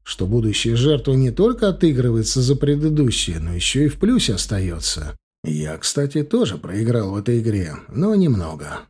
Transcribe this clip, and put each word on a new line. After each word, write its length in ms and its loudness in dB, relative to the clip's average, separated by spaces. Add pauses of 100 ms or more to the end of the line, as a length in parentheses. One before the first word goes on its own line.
что 240 -6
будущая 500 0
жертва 380 2
не 180 4
только 380 2
отыгрывается 720 2
за 140 2
предыдущее, 840 0
но 140 -4
ещё 300 0
и 40 4
в 120 -2
плюсе 340 2
остаётся. 840 -4 (280)
Я, 320 -4
кстати, 460 -2
тоже 340 0
проиграл 540 -2
в 60 -4
этой 220 0
игре, 360 -2 (140)
но 260 0
немного. 640 0 (100)